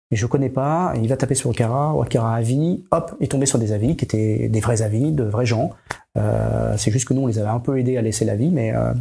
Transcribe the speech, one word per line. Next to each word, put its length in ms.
mais 60
je 100
connais 220
pas, 480
et 40
il 100
va 80
taper 180
sur 140
Okara, 460
Okara 400
avis, 560
hop, 280
il 80
tombait 180
sur 140
des 140
avis 240
qui 80
étaient 420
des 140
vrais 220
avis, 280
de 120
vrais 220
gens. 260
Euh, 600
c'est 140
juste 180
que 40
nous, 100
on 40
les 120
avait 100
un 100
peu 180
aidés 200
à 40
laisser 220
l'avis, 280
mais, 220
euh, 280